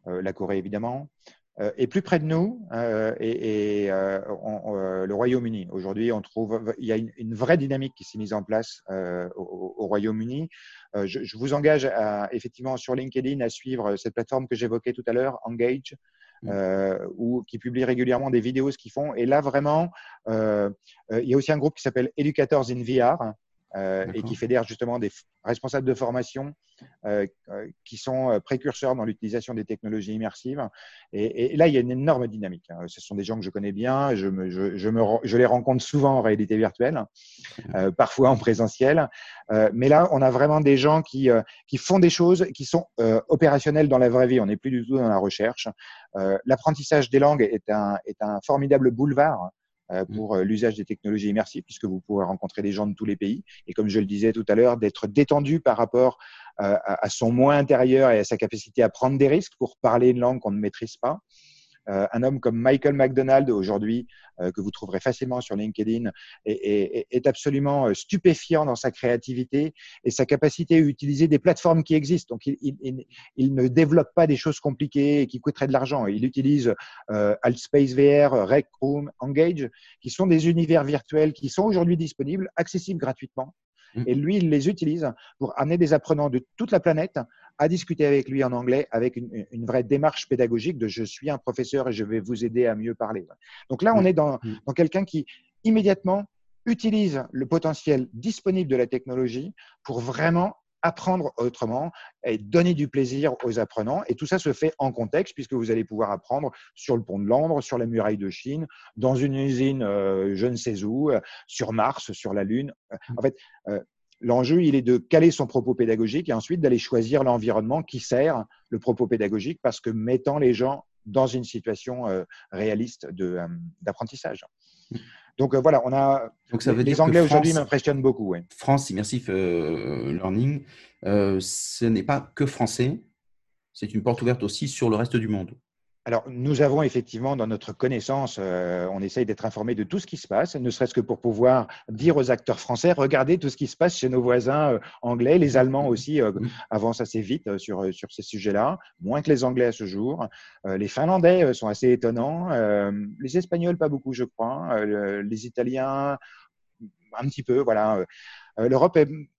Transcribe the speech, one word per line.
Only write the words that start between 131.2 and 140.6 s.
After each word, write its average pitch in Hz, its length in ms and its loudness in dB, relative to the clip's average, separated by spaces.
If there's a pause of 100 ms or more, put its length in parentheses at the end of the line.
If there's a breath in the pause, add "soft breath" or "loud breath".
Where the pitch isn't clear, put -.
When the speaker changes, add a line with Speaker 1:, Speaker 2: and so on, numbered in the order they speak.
Speaker 2:
ce - 440 -6
n'est 110 180 2
pas 139 320 -2
que 143 100 0
français, 131 600 -2 (680)
c'est 101 220 -12
une 104 80 -2
porte 120 180 0
ouverte 123 220 0
aussi 107 240 -4
sur 127 240 -2
le 107 60 2
reste 123 200 -2
du 110 120 0
monde. 98 240 -4 (520)
Speaker 1:
Alors, 117 220 -2
nous 131 360 0
avons 143 200 4
effectivement, 127 540 -2
dans 113 100 -2
notre 107 280 -8
connaissance, 127 640 -4
euh, 90 520 -4
on 98 100 -6
essaye 107 240 -2
d'être 104 180 -6
informé 110 300 -4
de 104 100 -4
tout 196 140 -4
ce - 80 -8
qui - 100 -12
se - 100 -18
passe, 139 300 -2
ne 123 140 -2